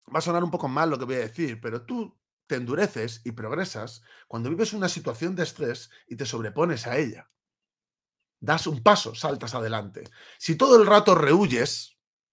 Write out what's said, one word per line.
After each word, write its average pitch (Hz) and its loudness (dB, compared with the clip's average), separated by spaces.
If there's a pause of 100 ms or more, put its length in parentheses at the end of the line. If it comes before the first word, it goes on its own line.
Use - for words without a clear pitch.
(120)
va 160 0
a 160 0
sonar 170 0
un 170 -2
poco 175 -4
mal 151 0
lo 135 -2
que 127 -8
voy 127 -4
a 123 -2
decir, 113 -6
pero 120 -8
tú 240 -10 (280)
te 139 -4
endureces 123 -4
y 120 -8
progresas 113 -8 (240)
cuando 117 -6
vives 208 -2
una 196 -2
situación 151 -6
de 175 -4
estrés - -8 (160)
y 123 -14
te 131 -8
sobrepones 117 -4
a 120 -4
ella. 135 -6 (1120)
Das 151 -2
un 143 -4
paso, 147 4
saltas 135 -6
adelante. 110 -6 (340)
Si 160 -2
todo 254 10
el 208 8
rato 208 8
rehuyes 147 2 (340)